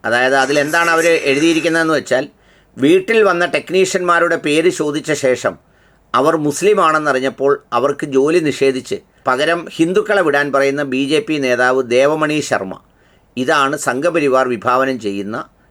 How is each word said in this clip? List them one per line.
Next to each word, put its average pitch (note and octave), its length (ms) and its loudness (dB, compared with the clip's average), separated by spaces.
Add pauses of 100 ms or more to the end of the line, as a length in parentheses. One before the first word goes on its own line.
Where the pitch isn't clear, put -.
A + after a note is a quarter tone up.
അതായത് B2+ 300 2
അതിലെന്താണ് D3+ 560 2
അവർ E3 320 2
എഴുതിയിരിക്കുന്നതെന്ന് D#3+ 680 2
വെച്ചാൽ, C3 340 -2 (500)
വീട്ടിൽ F#3+ 460 2
വന്ന F3 220 2
ടെക്നീഷ്യന്മാരുടെ E3+ 880 0
പേര് D#3+ 340 0
ചോദിച്ച D3+ 440 -4
ശേഷം A#2+ 440 -2 (580)
അവർ D#3 220 2
മുസ്ലിമാണെന്നറിഞ്ഞപ്പോൾ D3 1300 0 (100)
അവർക്ക് C#3 320 0
ജോലി C#3+ 340 2
നിഷേധിച്ച് C3+ 560 -2 (320)
പകരം D#3 440 -2
ഹിന്ദുക്കളെ G3 500 0
വിടാൻ C#3+ 300 0
പറയുന്ന C#3 320 0
ബി C3+ 220 -2
ജെ D3 140 0
പി D#3 140 -4
നേതാവ് B2+ 560 0
ദേവമണി D3+ 500 0
ശർമ്മ, G2 400 -4 (580)
ഇതാണ് C#3 400 0
സംഘപരിവാർ C3+ 680 0
വിഭാവനം B2+ 520 -2
ചെയ്യുന്ന G2+ 460 -8 (240)